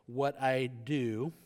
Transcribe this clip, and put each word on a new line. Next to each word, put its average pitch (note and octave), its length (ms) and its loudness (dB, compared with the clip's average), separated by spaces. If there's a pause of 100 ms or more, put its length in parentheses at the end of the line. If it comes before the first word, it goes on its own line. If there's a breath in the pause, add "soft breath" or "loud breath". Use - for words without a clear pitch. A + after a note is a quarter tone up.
what C#3 340 -2
I C3 260 4
do B2 680 -2 (140)